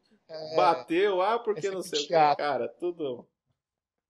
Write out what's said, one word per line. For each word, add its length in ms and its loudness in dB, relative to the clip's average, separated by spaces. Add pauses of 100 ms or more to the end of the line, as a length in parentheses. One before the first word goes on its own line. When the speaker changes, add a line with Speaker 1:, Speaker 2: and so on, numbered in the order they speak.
(280)
Speaker 1:
É. 280 -10
Speaker 2:
bateu, 640 2
ah, 180 2
porque 280 -4
Speaker 1:
É 40 -4
Speaker 2:
não 120 -6
Speaker 1:
sempre 160 -4
Speaker 2:
sei 0 -
o 40 0
que. 60 -10
Speaker 1:
teatro. 360 4
Speaker 2:
Cara, 240 -2
tudo. 580 -6 (840)